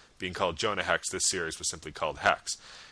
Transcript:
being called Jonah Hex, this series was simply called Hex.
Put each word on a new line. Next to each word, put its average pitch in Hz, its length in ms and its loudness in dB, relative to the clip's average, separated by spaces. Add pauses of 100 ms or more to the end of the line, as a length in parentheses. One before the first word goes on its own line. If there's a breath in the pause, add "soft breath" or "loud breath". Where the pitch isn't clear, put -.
(180 loud breath)
being 92 140 -4
called 87 240 2
Jonah 98 280 0
Hex, - 260 2
this 92 160 0
series 82 320 0
was 85 100 -2
simply 78 220 -6
called 78 280 -4
Hex. - 380 2 (360 loud breath)